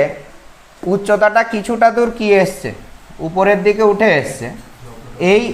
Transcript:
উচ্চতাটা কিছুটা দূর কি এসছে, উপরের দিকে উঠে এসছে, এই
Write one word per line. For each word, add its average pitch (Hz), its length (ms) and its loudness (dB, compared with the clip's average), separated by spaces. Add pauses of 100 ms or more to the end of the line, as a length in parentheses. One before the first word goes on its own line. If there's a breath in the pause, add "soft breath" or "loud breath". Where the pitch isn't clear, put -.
(920)
উচ্চতাটা 208 480 2 (120)
কিছুটা 226 340 0 (100)
দূর 240 200 2
কি 214 100 -2 (160)
এসছে, 175 260 -4 (580)
উপরের 190 400 2
দিকে 214 240 2
উঠে 208 180 2 (100)
এসছে, 117 280 -8 (840)
এই 214 100 4 (120)